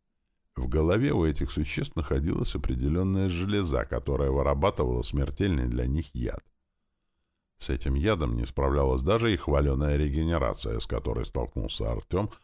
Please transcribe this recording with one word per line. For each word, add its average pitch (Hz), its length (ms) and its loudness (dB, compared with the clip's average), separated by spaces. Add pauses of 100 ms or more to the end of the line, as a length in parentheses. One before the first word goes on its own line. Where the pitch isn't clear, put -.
(580)
В 64 100 -2
голове 85 460 4
у 87 100 2
этих 73 280 0
существ 76 440 -4
находилась 73 600 0
определенная 87 760 0
железа, 87 560 0
которая 67 460 0
вырабатывала 69 720 0
смертельный 71 640 0
для 62 200 -2
них 73 260 -2
яд. 62 300 -4 (1160)
С - 100 -6
этим 67 240 0
ядом 73 420 2
не 58 100 -2
справлялась 67 580 2
даже 113 280 4
и 87 60 2
хваленая 71 580 2
регенерация, 73 840 0
с - 60 -6
которой 57 400 -4
столкнулся - 680 -4
Артем 98 380 -2 (140)